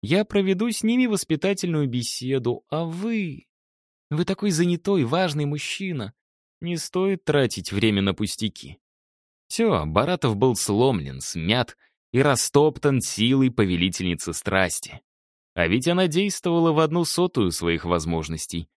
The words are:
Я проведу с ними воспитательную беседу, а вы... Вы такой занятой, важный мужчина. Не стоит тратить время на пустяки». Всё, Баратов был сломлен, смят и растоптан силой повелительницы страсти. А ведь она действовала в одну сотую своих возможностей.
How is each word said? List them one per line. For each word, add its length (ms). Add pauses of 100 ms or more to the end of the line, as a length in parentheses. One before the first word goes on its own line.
Я 240
проведу 440
с 140
ними 220
воспитательную 800
беседу, 800
а 140
вы... 640 (600)
Вы 160
такой 260
занятой, 540
важный 400
мужчина. 680 (460)
Не 160
стоит 480
тратить 480
время 300
на 120
пустяки». 640 (760)
Всё, 340
Баратов 520
был 180
сломлен, 640
смят 560 (380)
и 80
растоптан 800
силой 500
повелительницы 800
страсти. 720 (540)
А 120
ведь 220
она 180
действовала 640
в 80
одну 240
сотую 480
своих 320
возможностей. 960